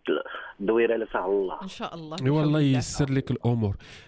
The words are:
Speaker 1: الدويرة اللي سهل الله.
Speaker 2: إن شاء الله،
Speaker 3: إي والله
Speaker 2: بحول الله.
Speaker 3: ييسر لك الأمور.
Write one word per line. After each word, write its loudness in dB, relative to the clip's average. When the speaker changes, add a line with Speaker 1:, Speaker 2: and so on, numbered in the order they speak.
Speaker 1:
الدويرة 4
اللي -2
سهل -2
الله. 0
Speaker 2:
إن -12
شاء -10
الله، -12
Speaker 3:
إي 2
والله 4
Speaker 2:
بحول 2
الله. 4
Speaker 3:
ييسر 2
لك 0
الأمور. 0